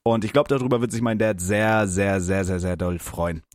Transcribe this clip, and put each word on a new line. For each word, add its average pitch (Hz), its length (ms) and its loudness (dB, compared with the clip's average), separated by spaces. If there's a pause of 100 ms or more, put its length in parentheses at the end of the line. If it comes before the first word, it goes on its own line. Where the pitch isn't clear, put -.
Und 113 200 2
ich 107 80 -4
glaub, 143 160 4
darüber 127 320 2
wird 120 120 -2
sich 113 100 -4
mein 113 180 0
Dad 107 220 0
sehr, 104 460 2
sehr, 98 340 0
sehr, 95 240 0
sehr, 92 140 -2
sehr 90 180 -2
doll 90 220 -2
freuen. 85 440 -6 (120)